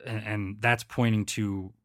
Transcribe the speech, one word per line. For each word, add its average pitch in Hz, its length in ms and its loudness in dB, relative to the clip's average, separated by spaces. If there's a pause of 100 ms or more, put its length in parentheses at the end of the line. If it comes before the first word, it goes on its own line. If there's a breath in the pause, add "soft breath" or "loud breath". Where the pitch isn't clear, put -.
and, 110 200 -4
and 104 340 -2
that's 117 220 4
pointing 110 440 2
to, 98 460 -2 (120)